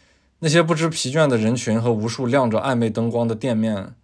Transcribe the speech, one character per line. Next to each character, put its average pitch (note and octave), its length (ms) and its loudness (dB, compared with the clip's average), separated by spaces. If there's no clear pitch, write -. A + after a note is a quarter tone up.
那 E3 80 -4
些 E3 160 4
不 D#3+ 100 0
知 D#3+ 140 0
疲 D#3 240 -4
倦 D#3 160 4
的 B2+ 80 2
人 A2 180 2
群 A#2 280 -2
和 A#2+ 100 2
无 A2 160 -2
数 B2 180 -4
亮 B2 240 2
着 G#2+ 100 0
暧 C3+ 140 -2
昧 A#2 160 2
灯 A#2 220 -2
光 A#2 160 0
的 A2+ 80 -2
店 A#2 220 -2
面， G#2+ 460 -4